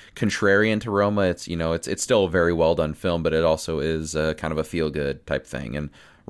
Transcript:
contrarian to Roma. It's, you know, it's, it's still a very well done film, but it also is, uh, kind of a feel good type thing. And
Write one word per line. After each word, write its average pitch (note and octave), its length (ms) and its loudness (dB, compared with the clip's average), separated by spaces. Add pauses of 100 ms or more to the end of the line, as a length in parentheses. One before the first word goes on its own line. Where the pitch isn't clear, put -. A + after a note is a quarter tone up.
(140)
contrarian G#2+ 680 2
to A#2 80 -6
Roma. G2+ 320 2
It's, F2+ 260 -2
you F2 80 -4
know, E2 160 0
it's, E2 160 -4
it's - 140 -4
still A2 220 4
a F2 60 -2
very E2+ 220 4
well E2 220 4
done D#2 200 0
film, E2+ 280 -2
but D#2+ 100 2
it D#2+ 120 2
also D#2+ 360 0
is, D#2+ 340 -2
uh, D#2 200 0
kind D#2 180 -6
of D#2 60 -2
a D#2 60 -2
feel D#2+ 260 -2
good C#2+ 360 -4
type C2+ 200 -4
thing. C2+ 300 -8
And D2 140 -6 (400)